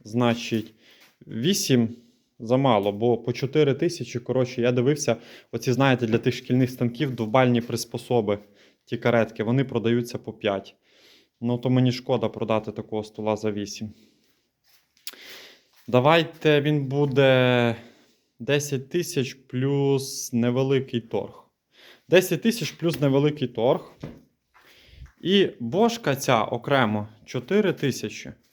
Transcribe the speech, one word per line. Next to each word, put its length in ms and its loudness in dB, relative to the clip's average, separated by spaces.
значить, 680 -2
вісім 680 0
замало, 520 2
бо 260 0
по 160 -4
чотири 400 0
тисячі, 460 -6
коротше, 420 -2
я 100 2
дивився, 440 0
оці, 220 -2
знаєте, 340 2
для 100 2
тих 180 -2
шкільних 360 0
станків 440 -4
довбальні 460 2
приспособи, 800 -2
ті 120 -8
каретки, 460 0
вони 200 0
продаються 540 -2
по 160 -14
п'ять. 420 -4
Ну, 160 -2
то 120 -2
мені 220 4
шкода 380 -2
продати 420 -4
такого 320 -8
стола 320 -4
за 160 -4
вісім. 420 -10
Давайте 720 4
він 240 0
буде 880 4
десять 500 -2
тисяч 440 -4
плюс 1000 -2
невеликий 680 0
торг. 420 -8
Десять 320 2
тисяч 300 -2
плюс 300 -4
невеликий 460 2
торг. 440 0
І 280 4
бошка 560 0
ця 280 2
окремо 640 0
чотири 480 -2
тисячі. 580 -6